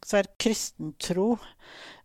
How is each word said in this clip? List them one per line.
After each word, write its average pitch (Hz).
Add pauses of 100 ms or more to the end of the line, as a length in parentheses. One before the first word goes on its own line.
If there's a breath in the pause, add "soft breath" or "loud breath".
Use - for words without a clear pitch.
sterk 196
kristen 160
tro. 202 (680 loud breath)